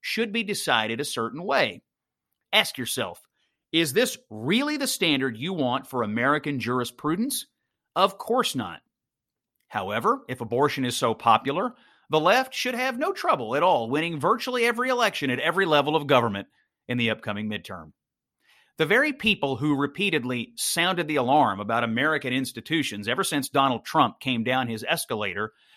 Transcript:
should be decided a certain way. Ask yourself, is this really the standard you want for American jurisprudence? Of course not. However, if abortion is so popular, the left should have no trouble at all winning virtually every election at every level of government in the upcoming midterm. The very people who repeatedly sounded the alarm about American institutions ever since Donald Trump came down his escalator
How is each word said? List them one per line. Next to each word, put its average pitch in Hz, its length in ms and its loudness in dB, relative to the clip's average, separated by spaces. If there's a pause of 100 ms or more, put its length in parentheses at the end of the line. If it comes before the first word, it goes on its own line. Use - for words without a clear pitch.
should 220 300 -4
be 226 120 -2
decided 117 560 0
a 143 60 -6
certain 117 380 -6
way. 190 380 0 (720)
Ask 214 240 2
yourself, 110 480 -6 (460)
is 160 220 0
this 247 240 2 (120)
really 220 480 0
the 277 80 -4
standard 135 520 0
you 165 160 -6
want 135 340 -2
for 123 160 -4
American 135 560 0
jurisprudence? 147 880 -4 (480)
Of 190 220 2
course - 360 -2
not. 92 280 -6 (880)
However, 110 580 -2
if 127 140 -8
abortion 131 420 0
is 123 140 -2
so 117 160 2
popular, 135 600 2 (360)
the 156 100 2
left 233 340 4
should 247 220 -4
have 247 240 -4
no 370 140 -2
trouble 139 420 0
at 151 80 2
all 135 260 2
winning 156 300 -2
virtually 240 460 0
every 240 240 0
election 220 400 0
at 123 100 0
every 170 260 0
level 151 300 4
of 147 120 -2
government 113 420 2 (400)
in 123 80 -2
the 117 120 2
upcoming 107 400 -4
midterm. 87 440 -10 (840)
The 160 80 2
very 254 280 2
people 185 440 0
who 147 180 2
repeatedly 135 800 -2
sounded 170 520 0
the 151 100 0
alarm 123 420 4
about 113 240 0
American 127 500 0
institutions 127 760 -4
ever 139 160 0
since 143 240 -2
Donald 135 380 0
Trump 139 340 2
came 123 240 -2
down 127 240 0
his 107 200 -6
escalator 107 640 -4 (240)